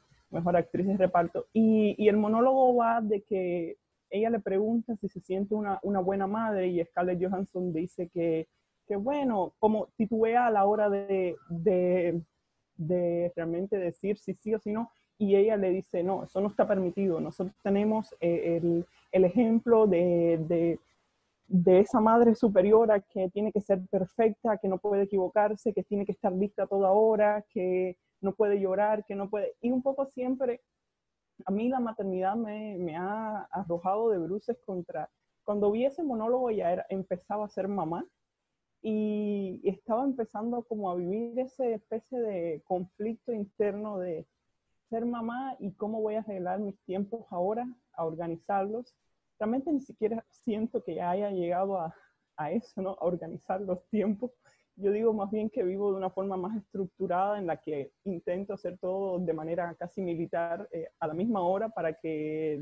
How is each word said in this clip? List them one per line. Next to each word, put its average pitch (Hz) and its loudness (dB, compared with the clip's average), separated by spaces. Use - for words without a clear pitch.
mejor 170 0
actriz 175 0
de 196 2
reparto, 180 2
y, 220 4
y 208 4
el 208 6
monólogo 247 4
va 233 2
de 208 -2
que 180 -2
ella 214 0
le 226 0
pregunta 214 -2
si 196 -6
se 185 -14
siente 196 -4
una, 202 -2
una 196 0
buena 196 0
madre, 208 -2
y 175 0
Scarlett 180 -2
Johansson 185 -4
dice 175 -6
que, 165 -2
que 208 -4
bueno, 233 -2
como 214 2
titubea 226 2
a 226 4
la 202 4
hora 208 4
de, 196 0
de, 175 2
de 175 0
realmente 170 -4
decir 190 -4
si 190 -8
sí 214 -4
o 214 -2
si 208 -6
no, 226 -6
y 196 6
ella 214 6
le 190 2
dice, 185 -2
"No, 185 -2
eso 190 -6
no 208 0
está 202 2
permitido, 190 0
nosotros 165 -6
tenemos, 208 0
eh, 170 0
el, 170 0
el 185 6
ejemplo 226 6
de, 170 4
de, 170 2
de 185 8
esa 220 4
madre 226 8
superiora 208 6
que 190 -2
tiene 208 -2
que 208 0
ser 185 0
perfecta, 208 0
que 202 -4
no 185 0
puede 202 2
equivocarse, 202 0
que 190 -2
tiene 202 -2
que 208 -2
estar 190 -2
lista 196 -2
a - 0
toda 196 2
hora, 208 4
que 185 -2
no 190 0
puede 208 2
llorar, 208 0
que 202 -10
no 196 -4
puede", 202 -4
y 240 -2
un 254 0
poco 269 -2
siempre, 254 -4
a - -6
mí 220 0
la 262 0
maternidad 196 -2
me, 214 -8
me 165 -6
ha 208 -6
arrojado 185 -2
de 196 0
bruces 196 -4
contra, 170 -8
cuando 208 0
vi 226 2
ese 277 -2
monólogo 247 0
ya 180 0
era, 180 -4
empezaba 190 -6
a 208 -8
ser 190 -6
mamá, 175 -4
y 208 -2
estaba 220 -2
empezando 240 -4
como 208 -6
a 175 -2
vivir 214 -4
esa 262 -4
especie 226 -6
de 175 -4
conflicto 208 -6
interno 208 -4
de 170 -6
ser 226 -4
mamá 240 -6
y 196 -8
cómo 220 -6
voy 214 -2
a 220 -2
arreglar 190 -6
mis 196 -8
tiempos 202 -6
ahora, 202 -2
a 165 -6
organizarlos. 180 -4
Realmente 254 -2
ni 269 0
siquiera 226 -4
siento 220 -4
que 165 -6
haya 185 0
llegado 185 -2
a, 165 -6
a 151 -6
eso, 208 -6
¿no? 190 -4
A - -2
organizar 175 -4
los 185 -6
tiempos. 214 -2
Yo 196 0
digo 220 2
más 202 -4
bien 214 -4
que 247 -4
vivo 196 -2
de 190 -4
una 185 -4
forma 190 -4
más 190 -6
estructurada 190 -4
en 190 -6
la 160 -2
que 143 -6
intento 190 -6
hacer 180 -10
todo 185 -4
de 170 -2
manera 165 -6
casi 175 -10
militar, 170 -4
eh, 165 -8
a 170 -4
la 156 -6
misma 196 -2
hora 196 0
para 160 -4
que, 156 -4